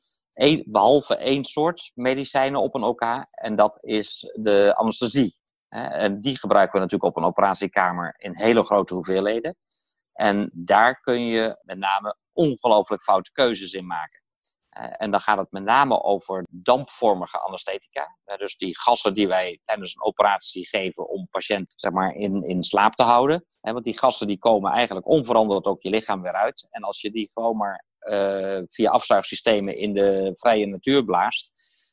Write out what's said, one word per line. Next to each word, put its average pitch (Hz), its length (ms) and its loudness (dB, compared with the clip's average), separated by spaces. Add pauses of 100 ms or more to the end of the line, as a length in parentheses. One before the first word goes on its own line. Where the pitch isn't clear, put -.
(340)
Eén, 151 340 2
behalve 110 480 4
één 135 280 0
soort 160 500 -4
medicijnen 135 680 -2
op 131 140 -2
een 110 80 -4
O 117 100 0
K, - 100 -6 (280)
en 107 240 -8
dat 104 260 2
is - 520 -4
de 101 420 4
anesthesie. 113 640 0 (280)
Hè, 117 160 -10
en 101 380 -2
die 131 160 -4
gebruiken 98 360 4
we 98 60 4
natuurlijk 92 360 0
op 82 80 -4
een 87 60 4
operatiekamer 90 880 0
in 90 180 -12
hele 110 280 4
grote 98 300 0
hoeveelheden. 98 640 -2 (560)
En 104 400 0
daar 104 480 2
kun 120 240 0
je 113 360 -2
met 92 160 -14
name 98 400 -4 (160)
ongelooflijk 113 680 2
foute 95 280 0
keuzes 98 420 0
in 95 120 -10
maken. 82 360 -10 (480)
Eh, - 280 -14
en 104 140 -6
dan 98 100 2
gaat 104 160 2
het 95 140 -4
met 98 120 -12
name 123 380 4
over 95 480 -2
dampvormige 104 880 0
anesthetica. - 840 -10
Eh, 101 140 -12
dus 98 200 -10
die 92 220 -6
gassen 117 340 2
die 101 140 2
wij 90 360 -2
tijdens 104 320 -8
een - 80 -10
operatie 101 640 0
geven 95 420 -6
om 95 200 -8
patiënt, 95 460 -6
zeg - 160 -6
maar, 95 240 -2
in, 98 280 -4
in 90 200 -4
slaap 101 300 2
te 127 100 2
houden. 131 420 2 (140)
Hè, 110 120 -6
want 117 120 -6
die 117 140 -6
gassen 123 300 0
die 101 120 -2
komen 104 320 2
eigenlijk 101 360 -2
onveranderd 113 580 2
ook 98 160 -2
je 95 80 -8
lichaam 104 320 -2
weer 90 140 -8
uit. 107 340 -2
En 107 140 -16
als 101 180 -8
je 104 100 -8
die 110 220 -8
gewoon 113 240 -2
maar, 101 300 -8 (120)
eh, 98 720 -2
via 110 200 0
afzuigsystemen 101 880 0
in 104 160 -4
de 98 400 2
vrije 110 320 2
natuur 117 400 0
blaast, 95 460 -2 (420)